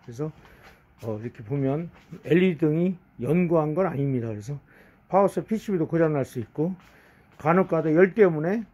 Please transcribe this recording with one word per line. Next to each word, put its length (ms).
그래서, 260
어, 200
이렇게 220
보면 440
엘이디 320
등이 400
연구한 540
건 100
아닙니다. 420
그래서 320
파워서 360
피씨비도 420
고장 260
날 120
수 140
있고 360
간혹가다 560
열 200
때문에 600